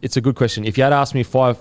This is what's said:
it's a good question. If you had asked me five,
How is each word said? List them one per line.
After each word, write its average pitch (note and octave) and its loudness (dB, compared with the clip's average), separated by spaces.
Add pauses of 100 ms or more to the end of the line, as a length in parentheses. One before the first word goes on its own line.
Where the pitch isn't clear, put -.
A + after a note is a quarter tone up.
it's C#3+ -4
a C3+ 0
good B2+ 0
question. A2+ -2
If G#2+ -2
you C3 2
had C#3 4
asked C#3 0
me B2+ 0
five, B2+ 0